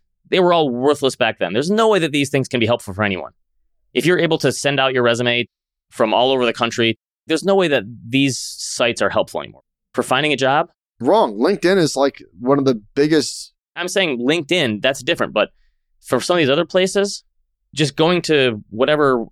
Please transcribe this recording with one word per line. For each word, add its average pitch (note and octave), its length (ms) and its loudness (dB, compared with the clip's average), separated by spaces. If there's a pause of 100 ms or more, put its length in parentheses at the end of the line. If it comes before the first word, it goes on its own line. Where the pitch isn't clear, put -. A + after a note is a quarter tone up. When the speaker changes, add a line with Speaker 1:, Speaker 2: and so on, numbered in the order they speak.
(300)
Speaker 1:
they F3 100 2
were F3 140 4
all D#3+ 160 2
worthless C3 460 0
back A2+ 240 -2
then. F2+ 140 -2
There's C#3+ 180 -2
no A3 160 2
way G#3 120 2
that D#3+ 120 -2
these C#3 180 0
things C3+ 180 -2
can B2+ 120 -4
be A2+ 60 2
helpful A2+ 280 -2
for G2+ 100 -4
anyone. F2+ 280 -4 (640)
If B2 120 0
you're F3 140 2
able E3 200 0
to C3+ 120 0
send C#3 280 -2
out C3+ 140 0
your B2 100 2
resume A#2+ 440 0 (440)
from A2 220 0
all B2 180 2
over B2+ 140 2
the A2+ 80 0
country, A#2 440 -2 (300)
there's D#3+ 160 -2
no G3 120 2
way F#3 120 2
that C3+ 160 0 (240)
these C3+ 320 0
sites - 600 -4
are G2 80 0
helpful F#2+ 320 -4
anymore. G#1+ 200 -18 (320)
For B2 100 -2
finding C#3+ 280 0
a C3+ 60 0
job? C#3 320 0 (300)
Speaker 2:
Wrong. C#3 380 2
LinkedIn F3+ 400 2
is, D#3+ 180 0
like, C#3 260 -2 (180)
one C3+ 200 2
of C3+ 60 -2
the C3 100 2 (180)
biggest. D3+ 600 0 (220)
Speaker 1:
I'm F3 120 -8
saying F3 320 -2
LinkedIn, C#3 640 -2
that's C3+ 220 -2
different. C#3+ 300 -4
But G#2 160 0 (520)
for B2 200 -2
some F3 160 0
of - 20 2
these C#3+ 100 2
other D3+ 160 0
places, F#3+ 580 -2 (500)
just C#3 220 -2
going E3+ 280 2
to B2+ 460 0
whatever, C3+ 640 2